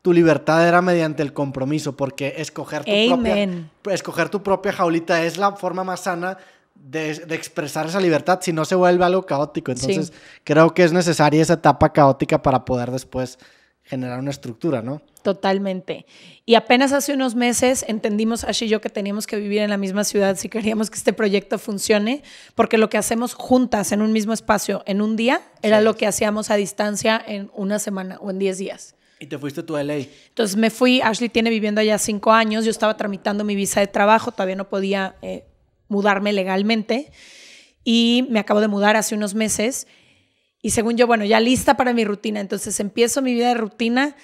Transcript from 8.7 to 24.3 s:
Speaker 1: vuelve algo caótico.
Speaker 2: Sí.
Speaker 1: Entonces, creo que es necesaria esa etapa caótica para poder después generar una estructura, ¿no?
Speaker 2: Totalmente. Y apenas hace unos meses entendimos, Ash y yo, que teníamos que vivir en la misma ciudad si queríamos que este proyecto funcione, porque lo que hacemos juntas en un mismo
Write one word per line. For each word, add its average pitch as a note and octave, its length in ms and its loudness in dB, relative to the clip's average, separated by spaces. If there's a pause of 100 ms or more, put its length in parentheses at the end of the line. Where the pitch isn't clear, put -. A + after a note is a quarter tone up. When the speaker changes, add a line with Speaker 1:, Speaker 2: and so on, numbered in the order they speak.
Speaker 1:
vuelve F3+ 280 4
algo F#3 220 2
caótico. D3 480 -4
Speaker 2:
Sí. B2 160 -6
Speaker 1:
Entonces, F3+ 220 -2 (320)
creo D#3+ 280 6
que F3+ 120 4
es D#3+ 80 4
necesaria D#3 500 4
esa E3 120 4
etapa D3+ 380 4
caótica D3 480 4
para B2+ 240 0
poder B2 280 -4
después B2+ 460 -6 (440)
generar B2+ 380 -8
una C#3 100 -6
estructura, C3+ 520 -4
¿no? C3+ 200 -8 (200)
Speaker 2:
Totalmente. G3 840 -4 (400)
Y A3+ 80 4
apenas B3+ 380 4
hace C#4 200 0
unos C4 220 -2
meses B3 540 0
entendimos, A3 560 -2
Ash - 180 -4
y A3+ 60 -2
yo, G#3+ 120 0
que G#3+ 100 -6
teníamos G#3 360 -6
que A3 100 -8
vivir G#3 260 -2
en G#3 80 0
la G3+ 80 -2
misma G3 260 -2
ciudad G3 320 2
si G#3 120 -8
queríamos A3 420 -2
que - 60 -14
este - 160 0
proyecto G3+ 460 -2
funcione, G#3+ 640 -2 (320)
porque A3+ 240 2
lo A3 100 4
que G#3+ 100 -2
hacemos A3+ 360 -2
juntas B3 580 0
en G#3 100 0
un G#3+ 100 0
mismo A3 200 0